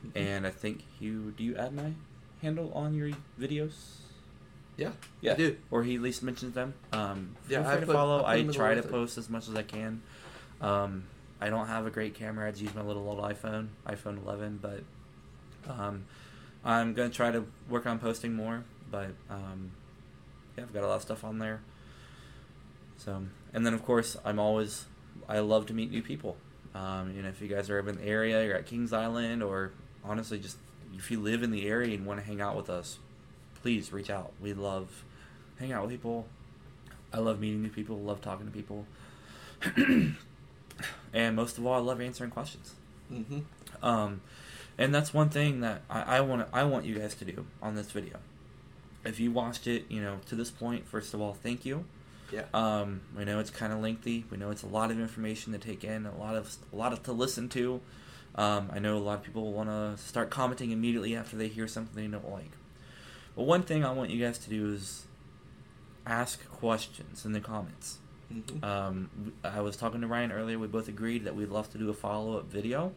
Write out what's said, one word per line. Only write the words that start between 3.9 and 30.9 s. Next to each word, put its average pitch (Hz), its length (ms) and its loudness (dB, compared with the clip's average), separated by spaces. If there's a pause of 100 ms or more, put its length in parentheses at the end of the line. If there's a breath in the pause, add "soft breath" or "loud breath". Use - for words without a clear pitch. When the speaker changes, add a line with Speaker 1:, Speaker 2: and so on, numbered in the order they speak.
Speaker 1:
Yeah, - 140 0 (280)
Speaker 2:
Yeah. 110 120 6
Speaker 1:
I - 40 6
do. 156 200 6 (160)
Speaker 2:
Or 117 100 6
he 123 140 2
at 120 60 0
least 127 200 0
mentions 123 320 -4
them. 127 180 -2 (200)
Um, 98 500 0
feel 135 180 2
Speaker 1:
Yeah, 151 60 4
Speaker 2:
free 143 100 6
Speaker 1:
I 143 40 4
Speaker 2:
to 160 60 0
Speaker 1:
put, 160 80 6
Speaker 2:
follow. 143 260 8
Speaker 1:
I - 20 6
put - 60 4
Speaker 2:
I 110 80 6
Speaker 1:
them 117 40 8
in - 60 4
the 151 80 2
Speaker 2:
try 110 200 8
to 117 60 6
Speaker 1:
link. 110 120 -4
Speaker 2:
post 120 260 0
as 110 100 -6
much 113 200 -4
as 113 80 -4
I 107 80 0
can. 110 360 -4 (600 loud breath)
Um, 101 440 2 (360)
I 104 100 0
don't 110 160 2
have 113 200 0
a 110 40 0
great 107 240 0
camera. 107 340 -2
I - 20 2
just 104 120 -6
use 101 120 -2
my 104 80 -2
little 104 260 -2
old 104 120 -2
iPhone, 107 480 -2 (180)
iPhone 101 380 -4
eleven, 104 360 -4
but, 101 220 -6 (840)
um, 101 360 -4 (600 loud breath)
I'm 117 300 6
gonna 120 160 4
try 120 200 4
to 113 140 2 (240)
work 120 180 0
on 117 140 2
posting 113 340 0
more, 113 300 -2 (260)
but, 98 200 -2 (200)
um, 95 400 -6 (840)
yeah, 120 80 -8
I've 117 100 -12
got 101 80 0
a 98 60 2
lot 101 80 4
of 107 60 -2
stuff 110 200 -4
on 110 160 -4
there. 110 220 -2 (1400 loud breath)
So, 98 260 -4 (300)
and 113 120 2
then, 117 100 6
of 113 100 -2
course, 117 400 4
I'm 104 160 2
always, 107 460 4 (420)
I 107 100 4
love 107 280 6
to 113 80 -4
meet 113 180 0
new 113 100 0
people. 107 340 -4 (380)
Um, 95 400 -2
you 98 80 -4
know, 95 60 -2
if 95 120 -8
you 104 60 -4
guys 101 240 0
are 101 80 4
ever 101 120 2
in 98 80 -2
the - 60 -6
area, 110 400 6
you're 98 120 4
at 85 100 0
Kings 117 260 0
Island, 117 480 2
or 95 300 2 (340)
honestly, 107 360 -2
just 95 180 -8 (380)